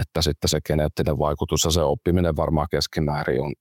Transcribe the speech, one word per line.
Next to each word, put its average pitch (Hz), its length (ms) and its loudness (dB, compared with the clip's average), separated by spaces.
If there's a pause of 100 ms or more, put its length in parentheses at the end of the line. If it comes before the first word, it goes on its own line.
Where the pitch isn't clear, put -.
että - 220 -2
sitten 73 260 0
se 76 180 0
geneettinen 76 520 0
vaikutus. 73 460 0
Ja 82 60 0
se 82 100 2
oppiminen 82 560 2
varmaan 76 340 0
keskimäärin 73 720 -2
on, 71 200 -4